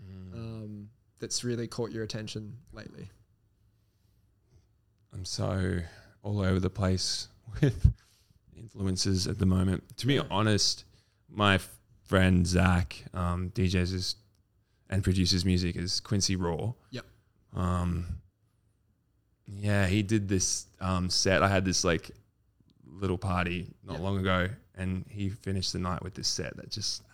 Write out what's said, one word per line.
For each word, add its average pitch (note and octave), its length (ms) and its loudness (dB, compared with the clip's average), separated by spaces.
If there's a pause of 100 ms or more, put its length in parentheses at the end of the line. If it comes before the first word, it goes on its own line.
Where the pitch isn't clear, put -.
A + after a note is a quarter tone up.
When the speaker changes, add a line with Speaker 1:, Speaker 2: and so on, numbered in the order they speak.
Speaker 1:
Mm. F#2+ 320 -14
Speaker 2:
um, A2 560 -12 (280)
that's - 260 -6
really A#2 240 -2
caught A2+ 220 -6
your A2+ 140 -6
attention G#2+ 520 -10 (160)
lately? - 380 -16 (2000)
Speaker 1:
I'm F#2 140 -10
so F#2+ 540 0 (420)
all G#2 180 -2
over F#2+ 180 4
the F#2 120 0
place - 580 -2 (160)
<laughs> - 160 -10
with - 320 6 (640)
influences G2 680 -2
at F#2+ 120 -2
the F#2+ 80 2
moment. F#2 520 0
To A#2 80 -4
be C#3 80 2
Speaker 2:
Yeah. F#2 160 0
Speaker 1:
honest, G#2 540 2 (440)
my G2+ 280 6
f-, - 220 -4 (260)
friend F#2 420 6
Zach, F2+ 640 4
um, F2+ 360 -2
D F#2 180 0
Js F2+ 260 2
is, F#2 240 -4 (720)
and F#2+ 160 0
produces F#2 400 4
music F2+ 320 2
is F2 240 -4
Quincy F#2+ 360 0
Raw. F2+ 360 -2 (180)
Speaker 2:
Yep. A#2+ 160 -12 (480)
Speaker 1:
Um, F2 520 0 (1400)
yeah, G2+ 400 2
he G2+ 160 4
did G2+ 260 0
this, - 380 0 (140)
um, F#2 300 0
set. F#2 320 2
I G2 60 6
had F#2+ 160 2
this, F#2 200 0
like, E2 260 0 (760)
little F2+ 320 -4
party F2+ 500 -2 (140)
not F#2+ 120 -12
Speaker 2:
Yep. D#2 80 -6
Speaker 1:
long G2 160 -2
ago, F#2 300 2 (260)
and F#2 340 -4
he G2+ 200 -6
finished F#2+ 440 -4
the F#2 60 -4
night F2+ 240 -4
with F#2+ 120 -10
this - 140 -6
set - 280 -6
that - 140 -16
just - 320 -6 (120)